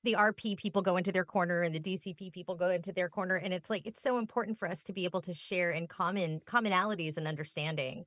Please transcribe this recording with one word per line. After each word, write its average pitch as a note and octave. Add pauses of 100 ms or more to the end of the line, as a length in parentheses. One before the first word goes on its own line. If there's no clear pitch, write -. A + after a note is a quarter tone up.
the A3+
R G#3
P G#3
people G3
go F#3
into F#3
their F#3
corner F3
and E3+
the D#3+
D F#3
C F#3+
P F#3
people F3+
go F3+
into F3+
their F3
corner. F#3
And F#3
it's F3+
like, G3+
it's A3+
so B3+
important A3
for F#3+
us E3+
to -
be F3+
able F3+
to F3
share F3
in E3
common, F3
commonalities G3
and D#3
understanding. D3+